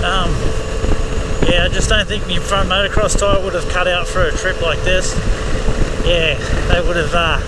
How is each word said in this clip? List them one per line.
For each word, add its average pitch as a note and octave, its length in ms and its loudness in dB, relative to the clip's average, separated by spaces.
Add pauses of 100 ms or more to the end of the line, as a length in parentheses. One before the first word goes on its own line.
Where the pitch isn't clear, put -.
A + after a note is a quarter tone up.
Um, F3+ 260 0 (1200)
yeah, E3+ 160 2
I F#3 40 0
just F#3 200 0
don't F3 180 2
think G#3 200 -4
my F3+ 120 0
front F#3+ 300 0
motocross G3 480 0
tyre G3 260 2
would F#3+ 100 -4
have E3+ 160 -2
cut F3+ 180 0
out F3 200 -2
for F#3 160 0
a D#3 80 2
trip F3+ 300 -2
like D#3+ 220 -2
this. F#3 320 2 (880)
Yeah, E3 320 2 (340)
they F3 160 4
would F3 100 2
have, D3+ 160 0
uh D#3+ 340 2